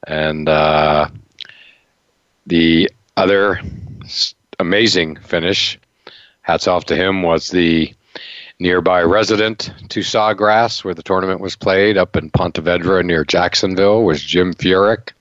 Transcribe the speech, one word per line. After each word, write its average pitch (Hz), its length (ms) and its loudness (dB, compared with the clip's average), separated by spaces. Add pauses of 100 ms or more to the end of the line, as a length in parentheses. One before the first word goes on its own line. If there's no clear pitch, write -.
And, 78 440 -4
uh, 76 580 2 (1400)
the 82 440 2 (260)
other 98 460 2 (420)
s-, - 300 -6 (260)
amazing 92 560 0
finish, - 640 -4 (640)
hats 82 260 -2
off 90 160 0
to 82 100 -4
him, 95 280 -2
was 82 260 0
the 82 440 0 (680)
nearby 90 440 2
resident 107 680 0 (160)
to - 120 -6
Sawgrass, 107 840 0
where 92 100 -6
the 76 80 -16
tournament 95 380 -2
was 95 160 -8
played, 98 400 2
up 90 200 0
in 78 140 -4
Pontevedra 87 720 0
near 85 220 0
Jacksonville, 95 800 2
was 76 180 0
Jim 90 300 0
Furyk 98 680 0